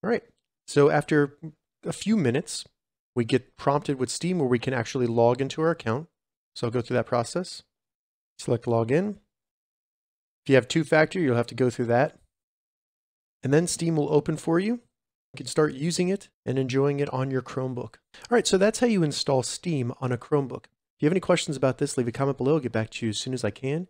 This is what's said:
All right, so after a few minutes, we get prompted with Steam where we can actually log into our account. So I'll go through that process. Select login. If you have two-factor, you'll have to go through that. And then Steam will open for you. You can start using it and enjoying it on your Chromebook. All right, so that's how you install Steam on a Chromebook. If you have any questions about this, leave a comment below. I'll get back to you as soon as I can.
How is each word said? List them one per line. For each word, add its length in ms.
All 60
right, 120
so 240
after 480
a 120
few 240
minutes, 480
we 80
get 320
prompted 420
with 120
Steam 280
where 80
we 120
can 160
actually 320
log 340
into 220
our 80
account. 380
So 120
I'll 40
go 120
through 160
that 80
process. 560
Select 280
login. 500
If 60
you 60
have 120
two-factor, 500
you'll 180
have 100
to 80
go 160
through 160
that. 320
And 80
then 160
Steam 300
will 160
open 240
for 240
you. 200
You 40
can 80
start 280
using 340
it 220
and 120
enjoying 420
it 120
on 180
your 120
Chromebook. 540
All 160
right, 160
so 100
that's 220
how 80
you 160
install 400
Steam 580
on 100
a 60
Chromebook. 480
If 360
you 60
have 60
any 80
questions 340
about 220
this, 220
leave 100
a 40
comment 260
below. 160
I'll 60
get 120
back 180
to 140
you 60
as 80
soon 160
as 100
I 60
can. 400